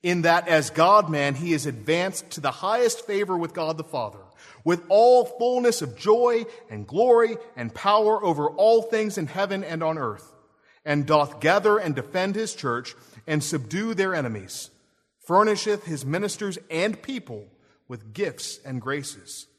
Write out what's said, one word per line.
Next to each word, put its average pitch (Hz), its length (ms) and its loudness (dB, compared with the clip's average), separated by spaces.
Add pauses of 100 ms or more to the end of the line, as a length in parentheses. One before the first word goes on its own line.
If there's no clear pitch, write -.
in 175 200 0
that 170 260 2
as 160 200 2
God-man, 160 640 4
he 165 200 -2
is 147 100 -4
advanced 156 680 -4
to 156 100 -12
the 135 80 0
highest 226 560 -2
favor 196 320 -2
with 165 160 -6
God 160 240 -4
the 160 40 -8
Father, 110 360 -8 (440)
with 170 280 2
all 240 340 8
fullness 247 560 0
of 131 160 -8
joy 233 480 2 (240)
and 104 180 -12
glory 226 520 2 (180)
and 117 180 -8
power 208 480 2
over 151 280 0
all 220 320 4
things 220 340 -4
in 170 100 -4
heaven 196 380 -4
and 165 180 -6
on 160 140 -2
earth, 113 340 -8 (540)
and 147 220 0
doth 147 340 2
gather 202 380 4
and 165 160 -4
defend 185 400 -4
his 220 200 -6
church 123 400 -6 (320)
and 151 160 -2
subdue 165 520 -6
their 190 200 0
enemies, 110 540 -8 (580)
furnisheth 208 580 2
his 151 200 -8
ministers 190 540 -4 (120)
and 185 300 -2
people 123 460 -10 (420)
with 110 240 -16
gifts - 540 -8
and 127 160 -8
graces. - 640 -8 (120)